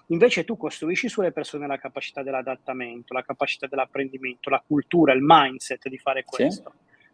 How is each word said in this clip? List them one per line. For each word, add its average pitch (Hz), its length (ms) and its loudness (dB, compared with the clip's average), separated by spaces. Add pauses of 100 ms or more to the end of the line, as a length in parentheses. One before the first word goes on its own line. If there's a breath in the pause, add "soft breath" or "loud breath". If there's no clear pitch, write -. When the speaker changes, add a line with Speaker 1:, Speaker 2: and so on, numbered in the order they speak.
Speaker 1:
Invece 165 380 2
tu 226 120 -6
costruisci 160 520 -4
sulle 185 240 -2
persone 147 340 -8
la 139 120 -4
capacità 135 440 -12
dell'adattamento, 127 920 -8
la 127 100 -4
capacità - 440 -4
dell'apprendimento, 131 840 -6
la 135 160 0
cultura, 151 460 4
il 131 100 4
mindset 139 680 4
di 131 100 -10
fare 131 280 -2
Speaker 2:
Sì. - 100 -10
Speaker 1:
questo. - 360 -2 (420 soft breath)